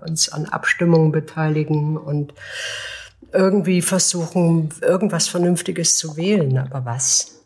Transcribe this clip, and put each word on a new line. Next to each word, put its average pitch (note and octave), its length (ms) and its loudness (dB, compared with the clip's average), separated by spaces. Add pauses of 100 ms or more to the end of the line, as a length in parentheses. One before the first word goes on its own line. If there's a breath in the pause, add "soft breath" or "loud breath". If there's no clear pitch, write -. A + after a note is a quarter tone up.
uns D#3+ 220 -2
an D#3 160 -8
Abstimmungen E3 680 2
beteiligen D#3 840 0
und D3 380 -6 (1000 loud breath)
irgendwie F#3+ 500 4
versuchen, E3 840 2 (140)
irgendwas F3 460 2
Vernünftiges F3 680 0
zu D#3 220 -6
wählen. E3 400 2
Aber C3 260 -4
was? - 600 -4